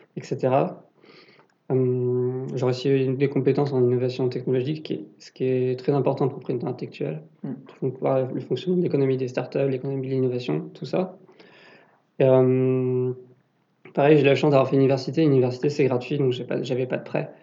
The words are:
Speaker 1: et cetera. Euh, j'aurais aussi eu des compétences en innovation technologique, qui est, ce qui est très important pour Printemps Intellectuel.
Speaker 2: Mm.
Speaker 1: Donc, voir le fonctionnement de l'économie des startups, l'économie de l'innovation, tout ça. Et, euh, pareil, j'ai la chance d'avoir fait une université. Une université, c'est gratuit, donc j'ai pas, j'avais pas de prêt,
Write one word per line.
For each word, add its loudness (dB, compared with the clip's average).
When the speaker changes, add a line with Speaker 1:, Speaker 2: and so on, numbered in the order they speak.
Speaker 1:
et -10
cetera. -2
Euh, 0
j'aurais 0
aussi -2
eu 2
des 0
compétences 0
en 2
innovation 0
technologique, -2
qui -10
est, -6
ce -20
qui -6
est 0
très -2
important 0
pour -8
Printemps -6
Intellectuel. -8
Speaker 2:
Mm. -8
Speaker 1:
Donc, -4
voir 0
le -6
fonctionnement -2
de 2
l'économie 2
des -4
startups, -4
l'économie -4
de -6
l'innovation, -2
tout -14
ça. -4
Et, 6
euh, 4
pareil, 6
j'ai 4
la 6
chance 2
d'avoir 4
fait 2
une 6
université. 2
Une 4
université, 2
c'est 2
gratuit, -2
donc 2
j'ai -6
pas, -4
j'avais -2
pas -4
de -12
prêt, -4